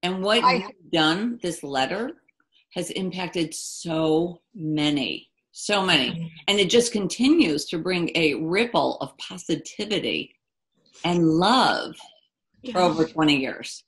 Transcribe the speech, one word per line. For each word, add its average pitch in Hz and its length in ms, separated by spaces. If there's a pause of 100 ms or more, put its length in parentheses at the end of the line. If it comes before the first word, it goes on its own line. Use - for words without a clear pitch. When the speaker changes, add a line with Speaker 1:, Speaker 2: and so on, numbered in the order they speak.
Speaker 1:
And 185 220
what 226 200
Speaker 2:
I 254 120
Speaker 1:
you've 180 360
done, 175 520
this 170 200
letter, 143 480 (640)
has 175 180
impacted 175 640
so 160 880 (120)
many, 151 760 (220)
so 202 340
many. 143 260
Speaker 3:
Mm-hmm. - 160 (200)
Speaker 1:
And 202 120
it 185 100
just 233 220
continues 214 760
to 180 120
bring 170 380
a 156 200
ripple 170 680
of - 160
positivity 180 1160 (680)
and 175 240
love 180 680 (680)
Speaker 3:
Yeah. 254 120
Speaker 1:
for 185 60
over 160 260
twenty 151 340
years. - 480